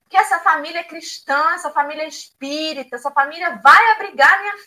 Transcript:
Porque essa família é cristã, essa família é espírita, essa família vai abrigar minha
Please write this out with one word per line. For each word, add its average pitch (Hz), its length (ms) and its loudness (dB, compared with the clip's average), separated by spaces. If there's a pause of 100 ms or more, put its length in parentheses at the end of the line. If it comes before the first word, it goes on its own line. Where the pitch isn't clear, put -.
Porque - 160 -4
essa 339 220 0
família 320 400 -2
é 339 40 -10
cristã, 311 680 -4
essa 349 160 -8
família 302 320 -4
é 311 60 -6
espírita, 294 880 -10
essa 277 160 -8
família 294 520 -4
vai 415 280 8
abrigar 392 500 2
minha 403 260 -8